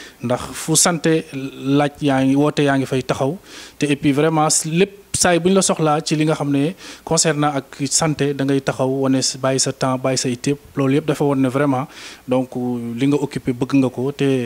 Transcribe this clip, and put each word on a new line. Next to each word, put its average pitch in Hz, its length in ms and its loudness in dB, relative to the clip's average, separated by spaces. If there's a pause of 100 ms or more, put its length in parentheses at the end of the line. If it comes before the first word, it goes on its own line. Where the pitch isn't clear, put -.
(220)
Ndax 120 200 -2 (120)
fu 160 220 -2
santé 160 580 2
laaj 139 680 0
yaa 135 220 2
ngi 135 120 4
woote, 147 260 2
yaa 139 160 4
ngi 135 80 0
fay 131 160 -2
taxaw 139 340 -2 (440)
te, 147 80 2
et 143 80 4
puis 147 160 0
vraiment 156 380 2 (160)
lépp 170 320 0 (220)
saay 175 200 4
bu 170 100 2
ñu 190 60 4
la 190 60 4
soxlaa 160 400 2
ci 156 140 -2
li 156 100 2
nga 156 100 2
xam 143 160 -2
ne 139 180 2 (340)
concernant 147 480 0
ak 139 380 -6
santé, 147 440 0
da 139 120 -2
ngay 139 160 2
taxaw, 131 260 -2
wane 131 340 0
sa, - 180 -4
bàyyi 135 200 0
sa 131 140 -2
temps, 131 240 -2
bàyyi 131 200 -2
sa 131 120 -2
itte. 123 240 -2 (220)
Loolu 135 200 2
yëpp 156 120 0
dafa 151 180 0
won 143 100 2
ne 131 140 2
vraiment, 135 380 0 (400)
donc, 127 240 0 (440)
li 131 120 2
nga 143 100 4
occupé 139 340 -4
bëgg 127 300 -4
nga 131 80 2
ko 123 240 -4
te - 100 -2 (220)